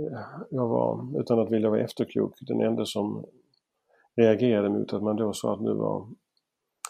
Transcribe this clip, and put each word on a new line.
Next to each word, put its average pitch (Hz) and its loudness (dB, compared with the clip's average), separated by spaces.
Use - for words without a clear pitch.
jag 123 -2
var, 120 -2
utan 120 2
att 113 2
vilja 110 4
vara 107 2
efterklok, 117 -2
den 117 -2
enda 113 0
som 107 -4
reagerade 110 6
mot 104 -2
att 101 -2
man 107 0
då 107 -2
sa 107 -2
att 98 -8
nu 110 0
var 104 -2